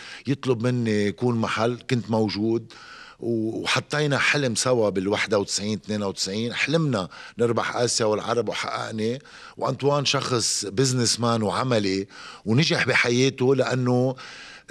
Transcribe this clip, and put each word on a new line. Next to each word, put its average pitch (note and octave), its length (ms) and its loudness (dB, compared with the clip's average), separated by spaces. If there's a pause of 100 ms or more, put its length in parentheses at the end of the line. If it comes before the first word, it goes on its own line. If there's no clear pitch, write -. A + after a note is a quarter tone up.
(260)
يطلب B2+ 400 0
مني A2+ 400 2
يكون A#2+ 320 0
محل، A2+ 400 0 (120)
كنت G#2+ 200 0
موجود. A2 600 0 (480)
و-، A2+ 400 -2
وحطينا C#3+ 580 0
حلم C3+ 360 0
سوا A2+ 360 2
بالواحدة G2 480 2
وتسعين، G2+ 460 -2
اثنين G#2 180 -4
وتسعين، G#2 520 -4
حلمنا C3+ 540 0 (300)
نربح A2+ 380 0
آسيا A#2 300 2
والعرب، G#2+ 420 0
وحققنا. A2+ 680 -4 (380)
وأنطوان C3+ 480 0
شخص B2 600 0
بزنس A#2 560 0
مان A#2 220 2
وعملي، G2+ 640 0 (380)
ونجح C#3 420 2
بحياته B2+ 680 4
لأنه، B2+ 640 2 (540)